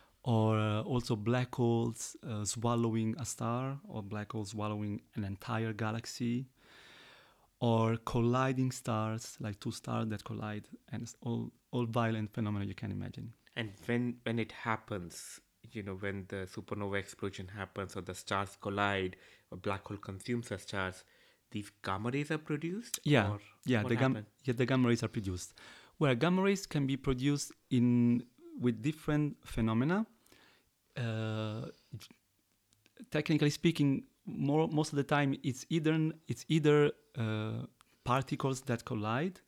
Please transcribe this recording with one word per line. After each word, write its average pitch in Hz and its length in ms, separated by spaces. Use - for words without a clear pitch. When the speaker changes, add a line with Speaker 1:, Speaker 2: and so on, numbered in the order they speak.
Speaker 1:
Or, 110 340
uh, 107 240
also 123 320
black 120 400
holes, 117 640
uh, 107 160
swallowing 113 760
a 117 40
star, 127 540
or 110 140
black 104 300
holes 104 180
swallowing 104 500
an 107 100
entire 110 480
galaxy. 113 760
Or 113 440
colliding 127 680
stars, 110 680
like 104 200
two 117 120
stars 113 360
that 107 160
collide, 107 440
and 117 120
it's - 200
all, 117 300
all 123 160
violent 110 480
phenomena 104 300
you 98 100
can - 160
imagine. 98 420
Speaker 2:
And 113 160
when, 120 380
when 117 160
it 110 120
happens, - 880
you 110 100
know, 98 120
when 98 340
the 95 180
supernova 101 520
explosion 95 500
happens 98 480
or 95 60
the 90 120
stars 98 460
collide 101 560
or 92 80
black 98 280
hole 101 120
consumes 113 500
the 101 100
stars, 92 460
these 104 200
gamma 101 280
rays 143 200
are 156 80
produced? 165 640
Speaker 1:
Yeah, 117 260
Speaker 2:
Or 101 100
Speaker 1:
yeah, 117 160
Speaker 2:
what 123 60
Speaker 1:
the 117 80
gam-, 131 180
Speaker 2:
happens? 107 140
Speaker 1:
yeah, 127 100
the 123 120
gamma 127 220
rays 117 140
are 113 60
produced. 95 460
Well, 139 160
gamma 175 280
rays 196 240
can 139 200
be 135 100
produced 139 560
in, 120 520
with 117 220
different 151 640
phenomena. 123 640
Uh, 110 680
technically 151 400
speaking, 147 540
more, 151 420
most 151 240
of 147 40
the 139 80
time 143 380
it's - 280
either, 160 420
it's - 200
either, 147 440
uh, 110 480
particles 131 580
that 117 240
collide 120 600